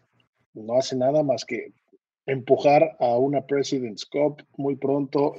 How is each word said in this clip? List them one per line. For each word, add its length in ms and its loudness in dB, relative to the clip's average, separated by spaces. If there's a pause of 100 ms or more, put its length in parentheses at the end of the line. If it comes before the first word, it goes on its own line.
(540)
no 240 -4
hace 180 -2
nada 280 2
más 200 -2
que 300 -10 (520)
empujar 760 2
a 160 2
una 280 0
President's 600 -4
Cup 380 -2 (120)
muy 220 -4
pronto 600 0